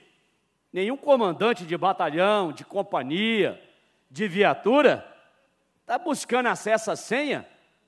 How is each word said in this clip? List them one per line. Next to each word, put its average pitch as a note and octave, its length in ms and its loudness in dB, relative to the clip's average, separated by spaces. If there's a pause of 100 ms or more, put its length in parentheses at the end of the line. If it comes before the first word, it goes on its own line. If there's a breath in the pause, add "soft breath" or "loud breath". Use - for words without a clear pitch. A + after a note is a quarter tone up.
(720)
nenhum G#3 240 -2
comandante A3+ 680 2
de E3 120 -4
batalhão, F3+ 760 0
de - 140 -14
companhia, F#3 1000 -2 (460)
de F3 180 -6
viatura, F#3+ 760 4 (800)
tá B3 140 -4
buscando B3 480 -2
acesso G#3+ 420 -2
à E3 60 -2
senha A#3 520 -4 (400)